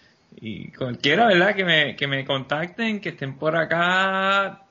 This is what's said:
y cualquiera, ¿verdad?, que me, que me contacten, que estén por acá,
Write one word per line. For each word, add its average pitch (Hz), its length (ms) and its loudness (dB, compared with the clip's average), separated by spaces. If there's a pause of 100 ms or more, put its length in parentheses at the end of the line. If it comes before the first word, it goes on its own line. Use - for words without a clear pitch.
(400)
y - 320 -12
cualquiera, 143 560 0
¿verdad?, 190 260 4
que 196 100 -2
me, 156 320 2
que 143 120 -4
me 135 160 -2
contacten, 165 760 -4
que 175 100 -8
estén 135 280 -10
por 156 180 0
acá, 190 1160 0